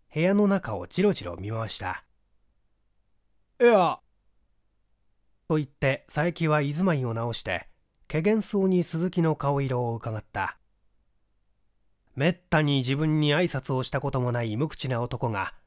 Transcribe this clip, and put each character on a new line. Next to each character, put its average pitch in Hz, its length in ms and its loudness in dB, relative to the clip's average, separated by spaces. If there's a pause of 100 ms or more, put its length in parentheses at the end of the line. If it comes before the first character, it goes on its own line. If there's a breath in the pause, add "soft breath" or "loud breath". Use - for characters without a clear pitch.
(120)
部 151 80 -4
屋 185 140 2
の 202 140 4
中 180 280 -2
を 87 100 -8
じ - 160 -2
ろ 202 100 4
じ - 120 -6
ろ 85 120 -8
見 98 140 -8
回 113 200 -4
し - 80 -2
た。 92 260 -8 (1600)
「い 240 40 4
や。」 185 360 6 (1500)
と 160 80 0
言 151 80 0
っ - 20 -16
て - 420 -2
佐 151 180 -2
伯 170 240 -2
は 151 100 4
居 143 140 -2
住 175 100 -2
ま 175 100 4
い 131 120 0
を 117 80 -2
直 117 180 -4
し - 100 -6
て、 90 260 -6 (380)
怪 156 140 -2
訝 208 220 2
そ 196 220 0
う 190 40 4
に 180 160 4
鈴 170 260 -2
木 175 120 0
の 156 120 4
顔 143 280 0
色 123 260 -2
を 117 60 -2
伺 113 240 -6
っ - 40 -12
た。 - 360 -6 (1600)
め 143 140 2
っ - 100 -4 (100)
た 156 120 4
に 143 160 2
自 131 180 0
分 156 240 2
に 147 120 4
挨 170 120 2
拶 143 280 -4
を 127 120 0
し - 60 -8
た 135 100 -2
こ 139 100 -2
と 131 100 -2
も 123 120 0
な 120 100 -2
い 107 140 -4
無 147 100 -2
口 147 220 -8
な 120 120 -2
男 120 300 -4
が、 95 240 -4 (120)